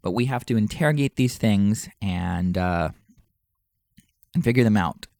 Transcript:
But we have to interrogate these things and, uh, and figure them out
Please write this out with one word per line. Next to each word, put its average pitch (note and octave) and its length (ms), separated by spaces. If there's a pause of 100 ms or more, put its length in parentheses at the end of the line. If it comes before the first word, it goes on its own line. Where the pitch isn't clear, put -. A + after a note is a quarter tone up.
But F#2+ 100
we A#2+ 140
have C3 220
to A#2 100
interrogate C#3+ 580
these B2+ 220
things G#2 500 (140)
and, F2+ 560
uh, F2 320 (1400)
and F3 100
figure A#2+ 200
them G#2+ 140
out E2+ 280 (140)